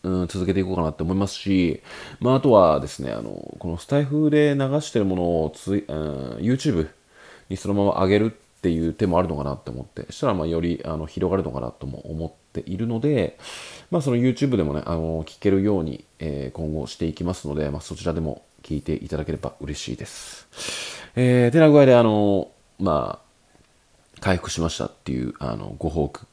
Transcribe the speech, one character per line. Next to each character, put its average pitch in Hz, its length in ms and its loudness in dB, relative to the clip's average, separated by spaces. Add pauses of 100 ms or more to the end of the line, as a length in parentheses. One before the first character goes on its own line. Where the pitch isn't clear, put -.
う 92 220 0
ん、 - 20 -4
続 92 180 -4
け 92 80 0
て 95 80 2
い 92 40 2
こ 92 100 -4
う - 20 -2
か 87 60 0
な 80 80 0
っ 76 40 -10
て - 80 -6
思 85 120 0
い - 20 0
ま 98 100 0
す - 80 -8
し、 92 480 0 (380)
ま 123 120 2
あ、 - 20 6
あ 135 60 2
と 135 120 4
は 82 280 8
で 69 80 -10
す - 120 -14
ね、 65 120 -6
あ 55 100 -8
の、 50 360 -12
こ - 100 -8
の 85 100 -6
ス - 80 -14
タ 143 140 0
イ 147 40 0
フ 151 240 0
で 147 260 4
流 139 60 0 (220)
し - 100 -12
て 123 60 2
る 101 80 2
も 92 100 0
の 90 60 0
を 82 320 0
つ 98 240 -2
い、 - 80 -4
う - 80 -10
ん、 71 360 -6 (100)
YouTube 110 500 0 (580)
に 95 80 -6
そ - 120 -8
の 101 60 0
ま 101 100 2
ま 98 180 2
上 92 60 2
げ 104 100 6
る 110 140 2
っ - 280 -20
て 90 100 0
い 82 180 0
う 80 40 -4
手 104 140 -2
も 87 140 2
あ - 20 2
る 87 60 0
の 80 80 -4
か 71 80 -6
な 71 80 -4
っ 67 100 -10
て - 80 -12
思 64 120 -10
っ - 20 -12
て、 - 280 -16
し - 60 -18
た 147 80 -2
ら、 113 80 2
ま 85 100 -2
あ、 - 40 -2
よ 82 120 0
り、 85 240 -2
あ 78 120 -6
の、 78 100 -8
広 90 240 -2
が 95 60 2
る 92 80 0
の 71 80 -6
か 65 80 -6
な 60 100 -6
と - 160 -14
も 65 140 -10 (100)
思 80 160 -6
っ - 60 -10 (200)
て - 140 -8
い 92 100 -8
る 113 120 -4
の 117 100 -4
で、 123 400 0 (540)
ま 170 80 2
あ、 - 20 -6
そ 135 80 0
の 120 60 2
YouTube 127 400 2
で 90 80 2
も 73 100 -2
ね、 76 100 -4
あ 82 120 -4
の、 80 260 -4
聞 - 160 -14
け 101 140 2
る 95 100 4
よ 101 180 2
う 82 40 -4
に、 73 200 -8 (140)
え 69 340 -6
ー、 - 40 -14
今 78 180 -4
後 76 140 -6
し - 80 -14
て 85 100 -4
い 78 80 -4
き - 80 -8
ま 87 120 -2
す - 120 -12
の 71 80 -6
で、 73 160 -2
ま 73 80 -6
あ、 - 20 -8
そ - 140 -12
ち 76 100 -14
ら 85 100 -2
で 82 60 -2
も 76 220 -6 (220)
聞 76 140 -4
い - 20 -4
て 78 140 -4
い - 140 -8
た 78 80 -6
だ 73 80 -4
け 78 60 -8
れ 76 80 -4
ば 65 220 -8
嬉 73 200 -10
し - 120 -8
い 60 40 -8
で - 100 -12
す。 - 420 -18 (640)
え 123 340 4
ー、 120 40 2
て 160 80 6
な 156 100 10
具 147 100 10
合 139 60 10
で、 131 80 10
あ 120 80 8
の、 104 480 4 (300)
ま 73 420 0
あ、 - 40 -20 (920)
回 92 200 0
復 - 120 -8
し - 100 -4
ま 80 80 0
し - 80 -6
た 52 100 -4
っ - 60 -10
て - 200 -8
い 62 120 -2
う、 55 140 -6
あ 62 160 -6
の、 50 240 -10
ご 80 100 -2
報 76 240 -2 (200)